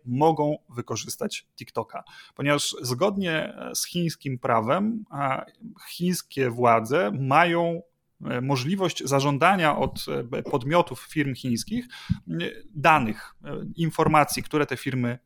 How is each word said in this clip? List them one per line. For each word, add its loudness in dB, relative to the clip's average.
mogą 2
wykorzystać -6
TikToka. -8
Ponieważ 0
zgodnie, 0
e, -4
z -4
chińskim -4
prawem, 0
a, -2
chińskie -2
władze 4
mają, 2
e, -2
możliwość 0
zażądania 2
od, -4
e, -4
b-, -6
podmiotów, 0
firm -2
chińskich, -4
e, -6
danych, 2
e, -8
informacji, 2
które 0
te -6
firmy -4